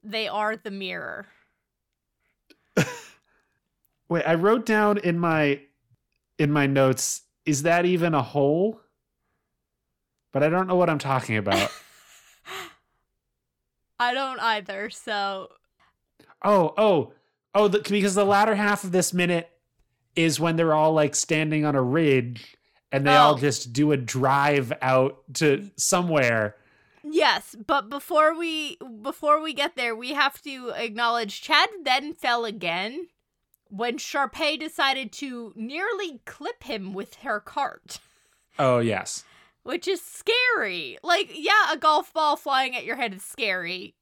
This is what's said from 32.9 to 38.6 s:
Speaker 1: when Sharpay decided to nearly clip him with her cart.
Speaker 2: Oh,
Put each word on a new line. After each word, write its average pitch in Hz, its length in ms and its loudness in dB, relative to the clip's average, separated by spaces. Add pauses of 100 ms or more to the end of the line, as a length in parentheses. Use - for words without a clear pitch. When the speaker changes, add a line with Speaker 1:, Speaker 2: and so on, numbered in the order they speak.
Speaker 1:
when 233 300 -6
Sharpay 294 640 -4
decided 269 540 -4
to 240 420 -12
nearly 330 680 -6
clip - 380 -12
him 202 280 -10
with 190 240 -12
her 214 240 -6
cart. - 580 -8 (600)
Speaker 2:
Oh, 131 200 4